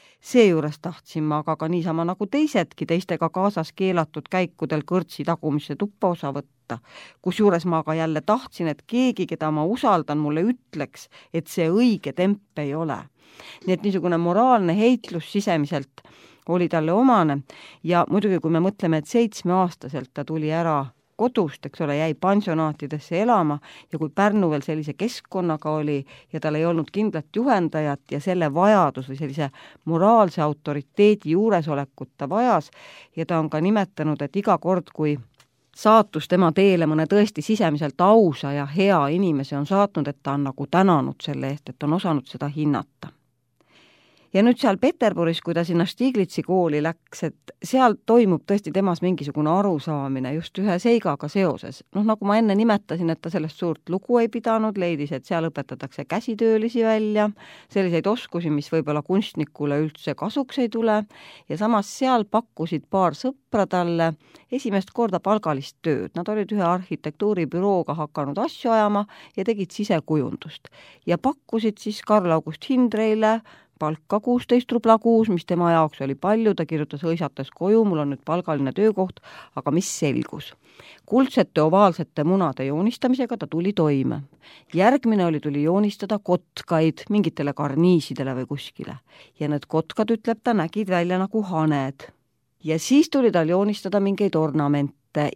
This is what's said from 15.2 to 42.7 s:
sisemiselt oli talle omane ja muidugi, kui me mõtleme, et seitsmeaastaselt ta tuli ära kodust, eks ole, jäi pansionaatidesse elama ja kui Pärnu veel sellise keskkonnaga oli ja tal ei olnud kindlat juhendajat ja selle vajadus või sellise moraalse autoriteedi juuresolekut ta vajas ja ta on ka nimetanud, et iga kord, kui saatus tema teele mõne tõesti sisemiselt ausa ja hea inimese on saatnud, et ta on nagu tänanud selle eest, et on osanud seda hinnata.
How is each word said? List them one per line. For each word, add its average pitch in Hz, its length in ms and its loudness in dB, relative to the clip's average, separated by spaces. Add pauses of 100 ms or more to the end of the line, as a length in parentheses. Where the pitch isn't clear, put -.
sisemiselt 156 720 -2 (460)
oli 175 200 0
talle 160 240 0
omane 185 500 4 (420)
ja 170 260 2
muidugi, 190 300 2
kui 160 100 -2
me 165 100 2
mõtleme, 175 380 0
et 147 80 -6
seitsmeaastaselt 180 1080 -2
ta 147 100 -8
tuli 156 260 -4
ära 160 300 0 (380)
kodust, 202 480 -2
eks - 140 -14
ole, 147 180 -2
jäi 160 160 -2
pansionaatidesse 160 1080 -2
elama 180 360 2 (340)
ja 160 60 -8
kui 151 160 -4
Pärnu 202 360 2
veel 147 120 0
sellise 156 320 -6
keskkonnaga 175 840 -4
oli 147 180 -2 (340)
ja 156 80 -8
tal 156 140 -4
ei 160 120 0
olnud 165 280 -2
kindlat 190 420 -4
juhendajat 160 800 -2
ja 143 80 -4
selle 175 320 0
vajadus 170 560 2
või 135 80 -10
sellise 143 320 -6 (340)
moraalse 185 600 4
autoriteedi 151 880 0
juuresolekut 160 800 -2
ta 139 140 -6
vajas 208 400 0 (460)
ja 160 100 -6
ta 165 160 0
on 156 80 -4
ka 156 100 -2
nimetanud, 165 640 0
et 143 140 -6
iga 202 260 2
kord, 180 320 -2
kui 151 240 0 (560)
saatus 214 560 2
tema 180 240 4
teele 190 320 4
mõne 156 240 2
tõesti 208 320 2
sisemiselt 160 580 -2
ausa 180 540 4
ja 143 120 -4
hea 175 360 2 (160)
inimese 147 400 0
on 143 80 -2
saatnud, 196 420 0
et - 140 -10
ta 143 160 -4
on 143 140 -2
nagu 139 180 -10
tänanud 165 520 2
selle 135 280 -6
eest, 147 240 -12
et - 80 -12
on 151 160 0
osanud 160 320 -4
seda 143 160 -8
hinnata. 147 720 -6 (1080)